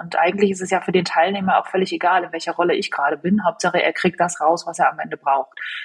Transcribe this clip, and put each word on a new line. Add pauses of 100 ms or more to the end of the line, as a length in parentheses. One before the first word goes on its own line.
Und
eigentlich
ist
es
ja
für
den
Teilnehmer
auch
völlig
egal,
in
welcher
Rolle
ich
gerade
bin.
Hauptsache,
er
kriegt
das
raus,
was
er
am
Ende
braucht. (280)